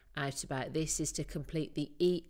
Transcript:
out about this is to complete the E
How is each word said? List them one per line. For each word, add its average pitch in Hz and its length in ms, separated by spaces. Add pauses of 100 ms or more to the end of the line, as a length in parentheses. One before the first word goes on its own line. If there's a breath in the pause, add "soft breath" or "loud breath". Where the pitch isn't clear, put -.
(180 soft breath)
out 139 260
about 131 300
this 156 260
is 156 140
to - 100
complete - 520
the 147 220
E 180 320